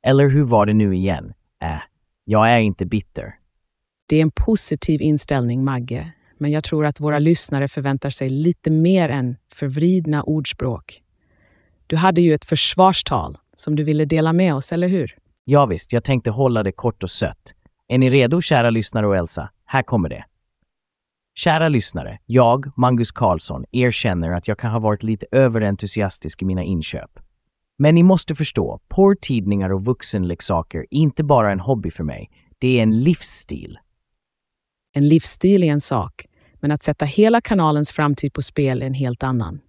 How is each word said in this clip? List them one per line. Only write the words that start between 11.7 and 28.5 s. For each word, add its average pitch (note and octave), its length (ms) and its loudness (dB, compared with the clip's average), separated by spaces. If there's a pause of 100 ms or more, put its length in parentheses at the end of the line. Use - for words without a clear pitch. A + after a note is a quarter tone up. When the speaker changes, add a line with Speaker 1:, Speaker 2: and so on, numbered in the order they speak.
Speaker 2:
Du - 80 -2
hade F3 260 4
ju E3+ 120 6
ett D3 120 -2
försvarstal - 920 0 (180)
som D3+ 200 -4
du D3+ 80 0
ville D3+ 220 0
dela D#3 280 0
med E3+ 220 2
oss, C3+ 160 -6
eller F3 160 -2
hur? F3+ 280 -2 (280)
Speaker 1:
Ja C#3+ 220 4
visst, F#2 280 -4
jag A#2+ 100 0
tänkte B2+ 280 0
hålla A#2+ 320 0
det F#2+ 80 -2
kort - 320 -4
och F2+ 80 -6
sött. - 420 -6 (340)
Är B2+ 100 0
ni C3 120 4
redo, C3+ 320 2
kära A#2+ 280 2
lyssnare A2+ 380 -2
och G2 100 2
Elsa? E2+ 320 -6 (160)
Här C3 180 -2
kommer G2 260 -2
det. - 160 -14 (1080)
Kära D#3+ 340 2
lyssnare, G#2 560 -4
jag, B2 520 2
Magnus B2 340 2
Karlsson, - 600 -2
erkänner G#2+ 600 -2
att F2 160 -4
jag - 100 -4
kan A#2 140 -6
ha A2+ 80 -2
varit G#2+ 240 -2
lite A2 280 -4
överentusiastisk G#2+ 1120 -2
i F#2 40 -4
mina F#2 180 -2
inköp. - 560 -6 (580)
Men D3+ 180 4
ni E3+ 80 6
måste F3+ 320 2
förstå, - 520 -4